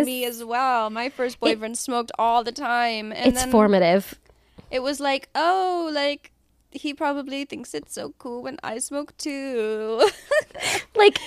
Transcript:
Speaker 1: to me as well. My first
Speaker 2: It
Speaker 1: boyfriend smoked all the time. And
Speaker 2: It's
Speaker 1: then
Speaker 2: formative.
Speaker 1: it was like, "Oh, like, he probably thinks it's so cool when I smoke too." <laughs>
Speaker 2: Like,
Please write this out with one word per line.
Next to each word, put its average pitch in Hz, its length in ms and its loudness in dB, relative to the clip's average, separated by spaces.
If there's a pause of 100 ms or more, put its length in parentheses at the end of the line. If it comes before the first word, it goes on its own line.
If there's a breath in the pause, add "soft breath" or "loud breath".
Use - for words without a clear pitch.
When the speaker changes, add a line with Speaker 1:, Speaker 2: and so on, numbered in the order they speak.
Speaker 1:
to 294 40 6
me 254 200 -2
as 233 180 -6
well. 233 480 0
My 233 200 -6
first 254 260 -6
Speaker 2:
It - 40 -20
Speaker 1:
boyfriend 220 380 0
smoked 240 400 -4
all 233 240 4
the 233 100 -6
time. 233 600 -2
And 247 160 2
Speaker 2:
It's 254 140 4
Speaker 1:
then 254 100 -4
Speaker 2:
formative. 196 640 4 (540 soft breath)
Speaker 1:
it 254 80 -2
was 269 180 -4
like, 277 380 -2
"Oh, 349 560 0
like, 285 400 -4 (400)
he 294 200 -8
probably 285 520 -4
thinks 226 280 -12
it's 294 220 -10
so - 240 -10
cool 247 240 -10
when 262 220 -10
I 220 140 -8
smoke 285 380 -8
too." 240 1000 0
<laughs> - 60 -20 (760 loud breath)
Speaker 2:
Like, 415 300 8